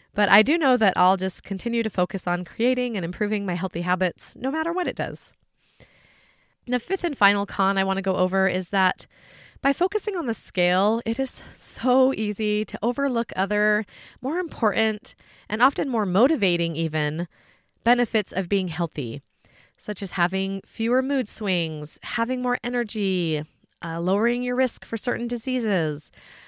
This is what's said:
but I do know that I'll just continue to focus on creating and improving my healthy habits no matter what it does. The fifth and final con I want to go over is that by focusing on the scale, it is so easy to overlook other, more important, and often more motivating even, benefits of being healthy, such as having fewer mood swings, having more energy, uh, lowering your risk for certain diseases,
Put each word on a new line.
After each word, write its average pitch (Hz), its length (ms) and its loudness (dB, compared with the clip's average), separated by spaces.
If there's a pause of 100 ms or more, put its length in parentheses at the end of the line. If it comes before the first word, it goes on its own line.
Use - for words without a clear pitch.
(140)
but 208 160 2
I 208 140 8
do 294 140 2
know 269 200 4
that 214 180 4
I'll 185 220 4
just 185 260 -4
continue 226 400 -2
to 214 60 -2
focus 180 380 -2
on 175 180 -2
creating 247 500 0
and 180 80 -4
improving 202 420 -2
my 180 100 -2
healthy 175 260 -4
habits 180 560 -2
no 262 140 -4
matter 320 200 -2
what 349 160 -2
it - 80 -4
does. - 380 -8 (1300)
The 247 120 0
fifth - 240 -4
and 311 140 -2
final 202 280 4
con 196 320 2
I 190 60 2
want 190 140 0
to 190 40 -2
go 185 140 2
over 185 320 2
is 185 220 -2
that 190 380 0 (540)
by 277 120 4
focusing 381 420 0
on 311 120 -4
the 226 60 0
scale, 190 720 0
it 233 140 -2
is - 320 -4
so 254 640 2
easy 214 520 -2
to - 180 -10
overlook 240 520 -2
other, 208 500 0 (360)
more 294 160 -2
important, 220 800 -2 (340)
and 214 120 -2
often 277 280 2
more 220 160 0
motivating 180 720 2
even, 156 520 -2 (560)
benefits 233 480 2
of 180 180 -4
being 190 180 0
healthy, 151 540 -6 (560)
such - 260 -8
as 185 80 -8
having 190 540 -2
fewer 240 360 0
mood 262 260 0
swings, 160 760 -4
having 247 380 -2
more 247 220 -2
energy, 190 800 0 (400)
uh, 165 160 -4
lowering 220 440 0
your 247 120 -2
risk 254 300 0
for 226 120 -6
certain 233 300 -4
diseases, 214 840 -2 (360)